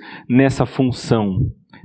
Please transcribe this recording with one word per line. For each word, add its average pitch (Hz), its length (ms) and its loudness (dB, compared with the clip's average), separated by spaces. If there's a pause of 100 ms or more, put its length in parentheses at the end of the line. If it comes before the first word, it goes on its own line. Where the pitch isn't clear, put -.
(280)
nessa 131 380 2
função. 117 720 0 (480)